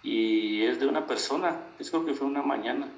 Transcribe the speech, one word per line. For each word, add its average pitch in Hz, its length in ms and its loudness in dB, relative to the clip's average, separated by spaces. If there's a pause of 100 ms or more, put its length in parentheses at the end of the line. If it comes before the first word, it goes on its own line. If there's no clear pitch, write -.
y 110 600 2
es 123 160 2
de 135 80 2
una 147 200 0
persona, 147 540 -2 (180)
es, 143 100 -10
creo 165 160 0
que 147 80 0
fue 135 140 -2
una 143 160 0
mañana 135 440 -2 (100)